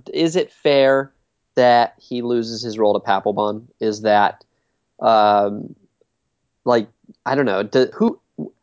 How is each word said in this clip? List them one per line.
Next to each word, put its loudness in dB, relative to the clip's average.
is -2
it -2
fair 0
that 2
he -10
loses -4
his -8
role 2
to -10
Papelbon? -2
Is -4
that, 0
um, 0
like, 0
I -4
don't 0
know. -2
Do, 0
who, -2